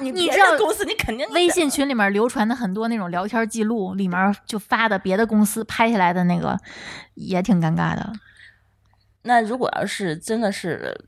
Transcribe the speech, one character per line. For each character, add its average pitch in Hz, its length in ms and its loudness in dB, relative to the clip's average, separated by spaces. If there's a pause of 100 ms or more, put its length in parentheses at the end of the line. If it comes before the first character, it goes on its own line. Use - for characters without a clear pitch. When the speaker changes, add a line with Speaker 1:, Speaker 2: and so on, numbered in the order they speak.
Speaker 1:
你 262 100 -4
别 349 260 0
的 359 220 6
公 415 140 2
司， 403 120 -4
Speaker 2:
你 294 60 -4
知 440 60 -4
道 - 80 -4
Speaker 1:
你 - 0 -
肯 220 120 -4
定 302 140 -4
Speaker 2:
微 349 180 2
信 320 220 2
群 277 180 0
里 269 60 -2
面 202 180 2
流 214 160 2
传 226 200 0
的 262 80 0
很 220 160 -4
多 220 160 -2
那 226 80 -2
种 180 140 -4
聊 180 180 -2
天 226 200 0
记 226 140 -4
录， 208 320 -2
里 196 140 -2
面 190 260 2 (120)
就 214 120 -6
发 226 300 0
的 196 100 0
别 190 180 0
的 220 100 2
公 214 180 4
司 220 200 -2
拍 233 280 0
下 214 60 2
来 175 140 4
的 180 120 2
那 175 160 2
个， - 180 -2 (560)
也 180 260 -4
挺 185 200 2
尴 160 160 2
尬 165 180 0
的。 - 180 -6 (1080)
Speaker 1:
那 240 200 4
如 226 160 -4
果 233 180 0
要 - 80 -2
是 185 320 -4
真 220 240 -4
的 208 100 0
是 156 580 -6